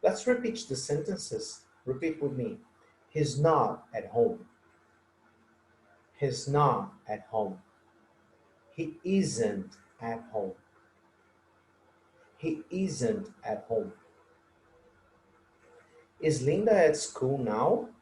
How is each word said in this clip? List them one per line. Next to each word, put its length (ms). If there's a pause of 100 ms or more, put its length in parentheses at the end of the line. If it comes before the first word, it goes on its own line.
Let's 260
repeat 400
the 80
sentences. 840 (240)
Repeat 360
with 120
me. 240 (520)
He's 300
not 540
at 140
home. 380 (1700)
He's 320
not 460 (140)
at 220
home. 300 (1160)
He 280
isn't 760 (240)
at 300
home. 220 (1800)
He 320
isn't 600 (140)
at 240
home. 240 (2250)
Is 200
Linda 320
at 240
school 400
now? 520 (120)